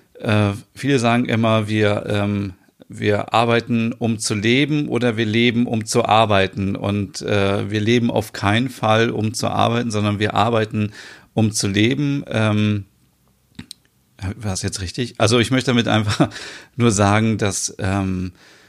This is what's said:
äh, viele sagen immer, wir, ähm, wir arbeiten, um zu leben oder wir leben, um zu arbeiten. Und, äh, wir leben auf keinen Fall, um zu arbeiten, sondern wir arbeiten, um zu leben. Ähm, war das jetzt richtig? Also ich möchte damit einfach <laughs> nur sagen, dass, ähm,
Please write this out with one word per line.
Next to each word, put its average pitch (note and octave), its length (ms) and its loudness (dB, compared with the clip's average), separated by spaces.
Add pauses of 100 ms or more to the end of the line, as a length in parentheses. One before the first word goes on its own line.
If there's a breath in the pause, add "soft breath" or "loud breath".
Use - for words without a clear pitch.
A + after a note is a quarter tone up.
(200 loud breath)
äh, G#2+ 320 2 (220)
viele C3+ 260 0
sagen A#2+ 260 2
immer, A2 420 2
wir, G#2 400 2
ähm, G2+ 460 -2 (340)
wir G#2 460 -2
arbeiten, A#2 580 0
um A2+ 280 -2
zu A2 160 -4
leben C3+ 520 0
oder A#2+ 300 -2
wir A2+ 80 0
leben, A#2 420 2
um A2+ 180 -4
zu A#2 200 0
arbeiten. G2+ 720 2
Und, G2+ 440 -4
äh, G2+ 480 0
wir G#2+ 120 -2
leben A#2 280 2
auf - 220 -2
keinen A2 380 0
Fall, A2+ 400 2
um A2 240 -2
zu G#2+ 160 -4
arbeiten, A2+ 420 0
sondern G#2 260 0
wir G#2 160 0
arbeiten, G#2+ 600 0 (400 loud breath)
um A2+ 180 2
zu G#2+ 160 -2
leben. C3+ 600 0
Ähm, G#2+ 580 0 (1300)
war G2 340 -6
das F#2 100 -6
jetzt G2 180 -6
richtig? G#2+ 380 -6
Also A2+ 220 2
ich A#2 120 2
möchte C3 200 0
damit A#2 180 2
einfach A2 400 0 (240 loud breath)
<laughs> - 240 -20
nur A#2+ 140 4
sagen, G#2 460 2
dass, G2 420 -2
ähm, F#2+ 520 -2 (380 soft breath)